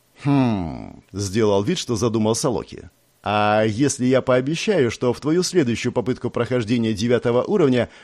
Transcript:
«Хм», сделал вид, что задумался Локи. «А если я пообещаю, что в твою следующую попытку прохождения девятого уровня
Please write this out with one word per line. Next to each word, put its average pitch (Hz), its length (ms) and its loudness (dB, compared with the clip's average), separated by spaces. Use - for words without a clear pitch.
«Хм», 95 800 -2
сделал 101 500 0
вид, 160 160 -2
что - 180 -4
задумался 110 520 0
Локи. 80 400 -6
«А 104 420 2
если 120 420 0
я 127 160 4
пообещаю, 135 680 0
что 123 220 0
в - 80 -8
твою 160 220 0
следующую 127 500 0
попытку 123 380 -4
прохождения 117 640 0
девятого 120 480 2
уровня 135 480 2